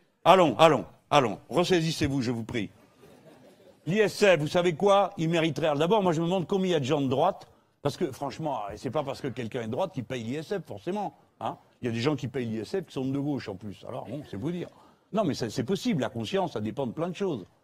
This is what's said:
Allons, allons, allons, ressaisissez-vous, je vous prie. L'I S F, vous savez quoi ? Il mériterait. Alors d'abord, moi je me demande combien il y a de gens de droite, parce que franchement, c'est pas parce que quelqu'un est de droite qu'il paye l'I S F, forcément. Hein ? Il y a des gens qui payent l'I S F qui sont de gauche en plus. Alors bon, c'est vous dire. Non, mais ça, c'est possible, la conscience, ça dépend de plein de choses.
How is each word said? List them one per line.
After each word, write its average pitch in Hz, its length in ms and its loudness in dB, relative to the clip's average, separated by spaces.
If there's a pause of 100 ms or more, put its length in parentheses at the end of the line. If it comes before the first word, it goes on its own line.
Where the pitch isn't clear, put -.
(240)
Allons, 170 340 8
allons, 147 280 8 (260)
allons, 123 280 4 (100)
ressaisissez-vous, 160 720 2
je 117 100 0
vous 117 140 -4
prie. 110 240 -4 (1160)
L'I 190 140 0
S 202 240 2
F, 190 140 8
vous 151 100 0
savez 180 280 2
quoi ? 196 420 4
Il 160 100 -2
mériterait. 160 380 0
Alors 151 120 2
d'abord, 170 240 2
moi 180 120 4
je 156 80 -2
me 170 40 0
demande 175 220 0
combien 190 200 0
il 180 40 0
y 170 40 2
a 160 40 2
de 135 60 -4
gens 143 160 0
de 135 80 0
droite, 151 400 0 (320)
parce 143 160 -2
que 151 160 -4
franchement, 139 480 -6 (160)
c'est 127 140 -8
pas 151 120 -2
parce 135 160 -8
que - 80 -6
quelqu'un 117 360 -6
est 110 40 -8
de 110 60 -6
droite 180 180 -2
qu'il 120 140 -8
paye 127 180 -8
l'I 117 120 -6
S 156 180 -8
F, 190 120 -6
forcément. 175 520 -8 (240)
Hein ? 117 160 -6 (240)
Il 123 60 -2
y - 20 -2
a - 20 -2
des 113 80 -4
gens 143 160 2
qui 127 140 -6
payent 127 160 -6
l'I 110 140 -4
S 107 100 -8
F 190 160 -4
qui - 80 -20
sont 135 100 -4
de 135 160 -2
gauche 139 300 -6
en 98 60 -8
plus. 95 300 -14
Alors 127 200 -12
bon, - 260 -10
c'est 104 60 -10
vous 127 140 -6
dire. 175 180 -8 (420)
Non, 208 140 0
mais 139 80 0
ça, 113 160 -4
c'est 117 160 -4
possible, 196 340 0
la 117 80 0
conscience, 117 460 -4
ça 113 80 -4
dépend 110 260 -4
de 104 60 -6
plein 165 160 -6
de 175 80 -8
choses. 151 280 -4 (180)